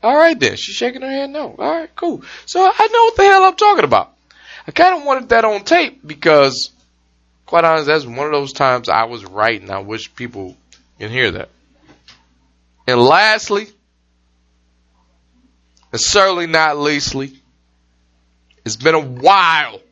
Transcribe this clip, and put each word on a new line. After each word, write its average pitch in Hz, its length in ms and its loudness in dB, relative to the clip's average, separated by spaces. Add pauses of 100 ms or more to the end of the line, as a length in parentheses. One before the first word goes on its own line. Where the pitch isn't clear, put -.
"All 240 140 2
right 320 220 4
then." 226 180 0
She's - 180 -12
shaking 254 280 -6
her 262 80 -10
head 277 200 -8
no. 285 280 -10
All 294 120 -4
right, 320 260 -6
cool. 330 260 -6 (220)
So - 160 -4
I 392 280 2
know 466 160 4
what 453 120 0
the 392 80 4
hell 392 200 6
I'm 381 120 2
talking 415 280 2
about. 117 280 0 (540)
I 151 60 -16
kinda 339 320 2
wanted 262 260 -2
that 226 140 4
on 208 200 -2
tape - 420 -2
because, 147 640 2 (760)
quite 170 180 2
honest, 160 220 2
that's 151 180 0
one 123 220 -10
of 151 60 -6
those 139 200 -4
times 127 360 -2
I 98 160 2
was 113 200 -12
right, 104 360 -2
and 98 100 -16
I 98 80 -8
wish 104 360 -12
people 98 420 -14 (420)
can 107 120 -12
hear 120 220 0
that. 87 160 -10 (1400)
And 123 140 2
lastly, 208 680 2 (2250)
and 113 80 -6
certainly 190 460 0
not 160 320 0
leastly, 143 600 -6 (1200)
it's 107 120 -10
been 147 180 0
a 160 60 0
while 147 800 0 (120)